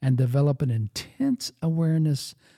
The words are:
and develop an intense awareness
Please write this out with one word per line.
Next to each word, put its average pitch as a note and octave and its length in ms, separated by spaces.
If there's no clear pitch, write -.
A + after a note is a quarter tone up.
and C3 160
develop C#3 460
an B2+ 80
intense A#3+ 880
awareness D#3+ 720